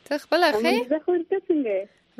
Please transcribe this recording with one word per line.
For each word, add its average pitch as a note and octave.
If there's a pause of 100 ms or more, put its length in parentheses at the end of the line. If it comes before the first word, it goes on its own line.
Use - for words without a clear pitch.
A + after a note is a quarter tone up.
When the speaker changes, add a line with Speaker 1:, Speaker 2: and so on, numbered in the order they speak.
Speaker 1:
ته D4
خپله D#4+
ښه G#4
یې؟ E4
Speaker 2:
منزه E4+
خوري F4
ته F#4+
څنګه D#4
یې؟ G3 (320)